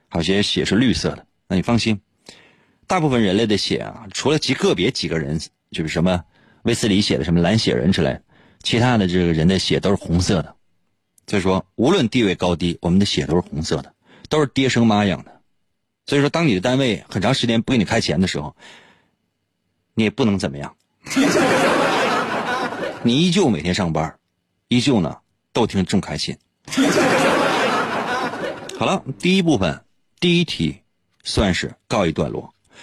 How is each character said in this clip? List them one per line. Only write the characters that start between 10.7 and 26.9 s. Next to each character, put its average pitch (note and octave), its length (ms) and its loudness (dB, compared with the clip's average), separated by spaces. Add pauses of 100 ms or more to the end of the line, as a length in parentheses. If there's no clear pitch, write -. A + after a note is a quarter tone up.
所 G#2 140 -2
以 - 20 0
说， F#2+ 240 0 (100)
无 A#2 160 2
论 D#3+ 160 2
地 B2 160 0
位 F#2 120 2
高 F2+ 200 0
低， E2+ 240 -2
我 E2+ 120 -2
们 F#2 80 4
的 G2+ 60 4
血 - 200 -2
都 - 100 -2
是 F2 60 2
红 D2+ 220 -6
色 D#2 180 -4
的， - 100 -16 (380)
都 D3+ 100 0
是 D3 140 2
爹 C3 160 0
生 A#2 160 2
妈 G#2 180 4
养 F2 200 -2
的。 - 180 -20 (640)
所 C#3 120 -2
以 C#3 40 4
说， C#3+ 80 2
当 E3 180 0
你 A#2 60 4
的 F#2 80 0
单 B2 160 0
位 B2 320 0
很 A2 120 -4
长 G#2+ 120 2
时 A#2 140 0
间 A#2 160 2
不 - 100 -4
给 B2 60 2
你 G2 40 4
开 - 160 0
钱 E2+ 220 0
的 F#2+ 60 2
时 - 120 -4
候， D2 160 -10 (1400)
你 A2+ 80 0
也 G#2 80 2
不 - 120 -2
能 G2+ 160 2
怎 F2+ 120 -4
么 C#2 80 -12
样， - 160 -12 (280)
<laughs> - 2000 -2
你 A#2 140 2
依 F3 140 2
旧 E3+ 180 2
每 D#2+ 140 -2
天 F2+ 100 0
上 F2 180 -2
班， D#2+ 280 -4 (480)
依 A#2+ 120 0
旧 A#2 220 2
呢 C#2+ 160 -4 (340)
逗 A#2+ 140 2
听 F#2+ 180 -2
众 G2 160 0
开 D#2 180 -6
心。 - 200 -8 (300)
<laughs> - 100 -10 (2000)